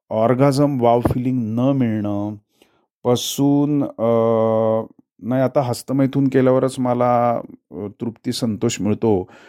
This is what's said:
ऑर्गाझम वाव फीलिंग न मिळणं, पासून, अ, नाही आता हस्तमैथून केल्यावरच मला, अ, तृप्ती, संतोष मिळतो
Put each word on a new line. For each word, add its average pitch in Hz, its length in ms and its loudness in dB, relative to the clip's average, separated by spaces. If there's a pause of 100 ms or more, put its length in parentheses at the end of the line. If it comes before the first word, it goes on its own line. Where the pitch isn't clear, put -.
ऑर्गाझम 131 720 2
वाव 117 180 4
फीलिंग 127 420 -2
न 110 180 -4
मिळणं, 107 760 -2 (680)
पासून, 143 800 0
अ, - 240 -4 (1200)
नाही 131 120 0
आता 127 200 0
हस्तमैथून 135 640 -2
केल्यावरच 131 520 2
मला, 123 640 0 (300)
अ, - 40 -16 (260)
तृप्ती, 117 300 -8
संतोष 113 500 -2
मिळतो 101 480 0 (200)